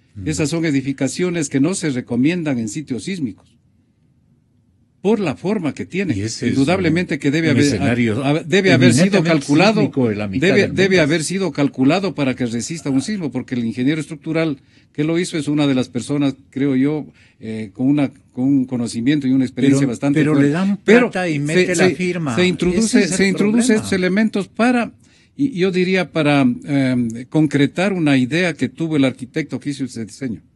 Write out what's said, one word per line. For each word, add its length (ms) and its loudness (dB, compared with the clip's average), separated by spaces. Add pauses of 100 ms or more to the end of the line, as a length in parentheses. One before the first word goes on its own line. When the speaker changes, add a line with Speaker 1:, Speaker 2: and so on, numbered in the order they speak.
(160)
Speaker 1:
Mm. 120 -10
Speaker 2:
Esas 220 -2
son 160 -2
edificaciones 840 -2
que 120 0
no 120 0
se 180 -4
recomiendan 680 -2
en 80 -4
sitios 380 -8
sísmicos, 520 -8 (1400)
por 220 0
la 160 -2
forma 360 -4
que 120 -10
tiene. 320 -4
Speaker 1:
Y 40 -4
ese 260 -4
es 60 0
Speaker 2:
Indudablemente 600 0
Speaker 1:
un, 80 -4
Speaker 2:
que 100 0
debe 160 0
Speaker 1:
un 40 4
Speaker 2:
haber, 140 4
Speaker 1:
escenario 600 0
Speaker 2:
a-, 60 0
a-, 120 -2
debe 300 2
haber 180 6
sido 140 4 (140)
Speaker 1:
eminentemente 200 2
Speaker 2:
calculado, 420 2
Speaker 1:
sísmico 280 0
de 60 -2
la 120 -4
mitad 200 0
Speaker 2:
debe, 160 4
Speaker 1:
del 120 -4
Speaker 2:
debe 220 2
Speaker 1:
mundo. 60 6
Speaker 2:
haber 200 0
sido 300 -4
calculado 600 0
para 220 -2
que 100 -4
resista 440 -6
un 120 0
sismo, 300 -6
porque 240 -8
el 80 -2
ingeniero 380 -2
estructural 560 -4 (340)
que 140 -4
lo 140 0
hizo 180 -4
es 100 -6
una 200 0
de 80 2
las 120 0
personas, 480 -2 (140)
creo 260 -2
yo, 300 0 (340)
eh, 340 -10
con 140 -2
una, 220 2 (240)
con 120 -4
un 200 2
conocimiento 600 -2
y 40 2
una 140 2
experiencia 360 2
Speaker 1:
Pero, 80 0
Speaker 2:
bastante 300 0
Speaker 1:
pero 140 2
Speaker 2:
fuerte. 140 4
Speaker 1:
le 60 0
dan 300 0
Speaker 2:
Pero 280 6
Speaker 1:
plata 180 -2
y 40 -2
Speaker 2:
se, 60 -2
Speaker 1:
mete 360 0
la 140 4
Speaker 2:
se, 60 0
Speaker 1:
firma. 400 -2
Speaker 2:
se 120 2
introduce, 320 0
Speaker 1:
Ese 240 2
es 80 -2
el 60 -2
Speaker 2:
se 100 2
introduce 300 2 (100)
Speaker 1:
problema. 80 4
Speaker 2:
estos 180 -2
elementos 540 0
para, 440 0 (460)
y 220 0
yo 120 2
diría, 400 0
para, 300 2
em, 880 0
concretar 640 2
una 240 2
idea 380 0
que 120 -2
tuvo 300 -4
el 80 4
arquitecto 540 -6
que 100 -8
hizo 160 -6
ese 180 -8
diseño. 380 -10 (140)